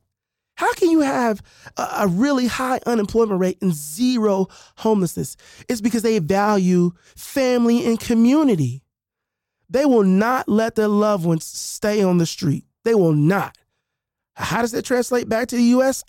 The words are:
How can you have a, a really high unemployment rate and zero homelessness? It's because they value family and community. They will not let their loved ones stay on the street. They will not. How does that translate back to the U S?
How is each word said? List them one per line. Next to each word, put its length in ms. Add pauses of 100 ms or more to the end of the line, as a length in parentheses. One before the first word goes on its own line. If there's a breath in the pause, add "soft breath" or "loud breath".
(560)
How 180
can 160
you 120
have 400 (360 loud breath)
a, 100 (120)
a 80
really 400
high 380
unemployment 540
rate 220
and 120
zero 720 (300 loud breath)
homelessness? 600 (320 loud breath)
It's 120
because 200
they 180
value 720 (240 soft breath)
family 720
and 140
community. 840 (880)
They 160
will 180
not 460
let 260
their 120
loved 380
ones 200
stay 560
on 160
the 80
street. 400 (180)
They 120
will 180
not. 440 (800)
How 260
does 100
that 140
translate 420
back 220
to 60
the 80
U 200
S? 260